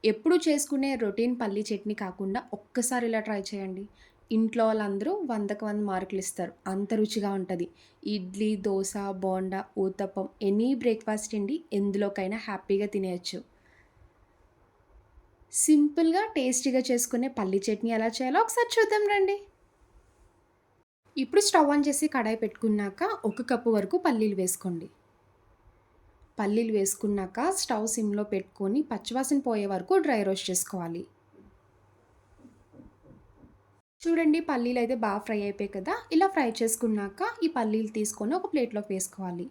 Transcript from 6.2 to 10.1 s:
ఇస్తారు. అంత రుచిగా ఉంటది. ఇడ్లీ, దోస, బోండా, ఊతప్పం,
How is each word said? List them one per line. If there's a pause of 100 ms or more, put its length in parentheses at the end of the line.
ఇస్తారు. (140)
అంత
రుచిగా
ఉంటది. (360)
ఇడ్లీ,
దోస, (240)
బోండా, (180)
ఊతప్పం, (160)